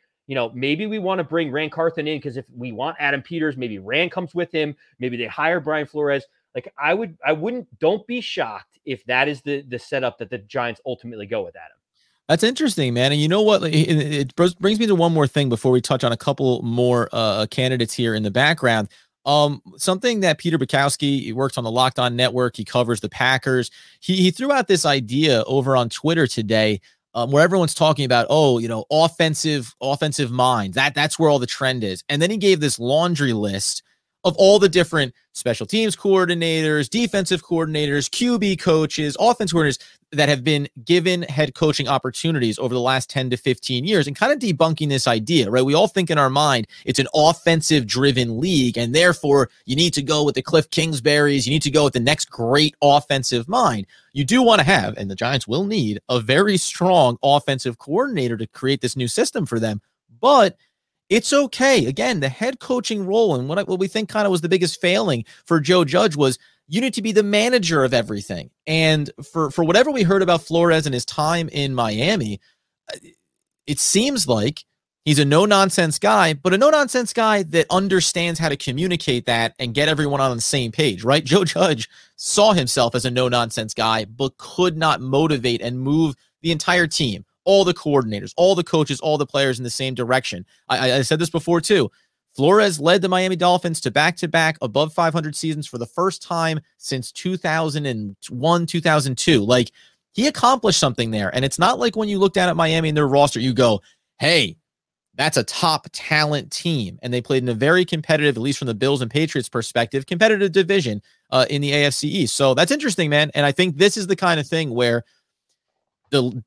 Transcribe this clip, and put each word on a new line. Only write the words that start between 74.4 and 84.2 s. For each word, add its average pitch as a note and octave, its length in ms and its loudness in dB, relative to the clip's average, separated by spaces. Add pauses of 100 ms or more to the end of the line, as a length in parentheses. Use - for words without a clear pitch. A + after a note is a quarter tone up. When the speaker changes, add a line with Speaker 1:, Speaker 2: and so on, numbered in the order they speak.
Speaker 2:
he's D3+ 120 2
a D3 60 6
no-nonsense F#3 760 4
guy, G3 360 2
but F3+ 200 -2
a G3 40 2
no-nonsense C4+ 560 2
guy G#3+ 300 0
that D#3+ 260 0
understands F3 680 0
how E3 120 -2
to C#3 80 -4
communicate D3 720 -4
that A2+ 320 0
and A#2+ 140 -6
get D3 140 0
everyone C#3+ 320 0
on C3 160 0
the A#2 60 -6
same B2 320 -2
page, A2 320 -2
right? D3 180 2
Joe F3 220 2
Judge D3+ 420 0 (300)
saw G#3+ 340 2
himself B2+ 440 0
as A#2 100 -2
a B2+ 60 -2
no-nonsense A#2+ 600 -2
guy, A2+ 300 0
but A#2+ 340 -6